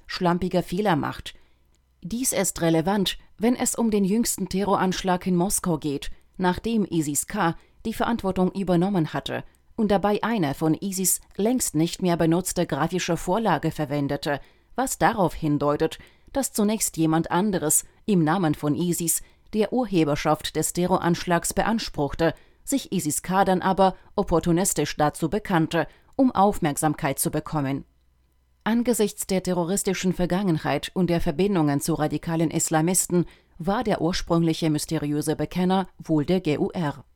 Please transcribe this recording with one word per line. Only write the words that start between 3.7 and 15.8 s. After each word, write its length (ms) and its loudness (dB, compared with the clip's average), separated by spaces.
um 160 0
den 160 2
jüngsten 420 0
Terroranschlag 800 0
in 100 2
Moskau 440 0
geht, 320 -4
nachdem 480 0
isis-K 720 -2
die 120 -4
Verantwortung 560 0
übernommen 600 2
hatte 320 -6
und 140 2
dabei 340 2
eine 300 0
von 220 0
isis 440 -2
längst 380 0
nicht 300 0
mehr 120 2
benutzte 520 0
grafische 500 -2
Vorlage 540 0
verwendete, 680 -2
was 240 -2
darauf 340 2
hindeutet, 640 0